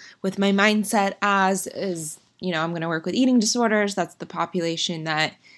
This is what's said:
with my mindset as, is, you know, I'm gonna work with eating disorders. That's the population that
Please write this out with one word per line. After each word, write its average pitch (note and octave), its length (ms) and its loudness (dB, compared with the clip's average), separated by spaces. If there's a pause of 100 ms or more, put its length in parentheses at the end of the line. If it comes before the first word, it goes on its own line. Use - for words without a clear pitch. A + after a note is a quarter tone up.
(200)
with F#3+ 180 -4
my G3 140 2
mindset G3+ 720 4
as, G3 460 2
is, E3 520 -6 (200)
you F3+ 120 -4
know, D#3+ 100 -2
I'm E3+ 120 -2
gonna E3 140 -4
work E3 180 -4
with F3+ 80 -4
eating B3+ 240 4
disorders. G#3+ 560 2
That's F3 220 -4
the F3 100 -12
population E3 800 -4
that D#3 280 -2 (260)